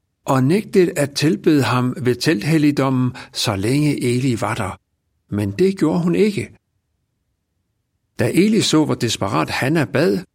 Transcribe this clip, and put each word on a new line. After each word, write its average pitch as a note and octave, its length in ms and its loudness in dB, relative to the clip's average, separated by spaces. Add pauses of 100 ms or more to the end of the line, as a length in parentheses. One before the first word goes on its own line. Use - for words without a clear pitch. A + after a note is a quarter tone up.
(260)
og C3 180 2
nægtet F3 520 2
at C#3+ 160 -2
tilbede D#3 520 2
ham B2 380 0
ved A#2+ 140 0
telthelligdommen, C#3+ 1000 0 (180)
så - 220 -4
længe C#3 480 0
Eli B2 380 -2
var A2 140 -4
der. F#2+ 240 -8 (560)
Men G2+ 160 -2
det F#3+ 260 0
gjorde F3+ 220 0
hun E3+ 160 0
ikke. G3 400 -2 (1600)
Da A#2 140 0
Eli G#3 280 4
så, D3+ 240 2
hvor B2+ 100 -2
desperat A2+ 540 -4
Hanna D3+ 360 0
bad, F3+ 340 0 (160)